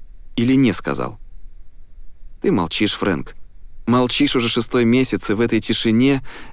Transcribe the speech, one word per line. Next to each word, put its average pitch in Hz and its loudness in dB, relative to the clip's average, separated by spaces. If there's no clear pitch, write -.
Или 123 4
не 131 6
сказал? 69 -4
Ты 202 2
молчишь, 98 0
Фрэнк. 90 -2
Молчишь 127 2
уже 120 2
шестой 120 2
месяц, 120 2
и 104 2
в 104 -2
этой 113 2
тишине 123 2